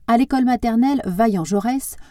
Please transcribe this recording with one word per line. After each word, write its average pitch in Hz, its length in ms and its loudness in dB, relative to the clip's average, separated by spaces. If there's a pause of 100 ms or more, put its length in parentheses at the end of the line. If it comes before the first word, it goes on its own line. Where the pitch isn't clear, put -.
à 233 100 4
l'école 262 300 2
maternelle 247 580 0
Vaillant-Jaurès, 202 920 -2 (140)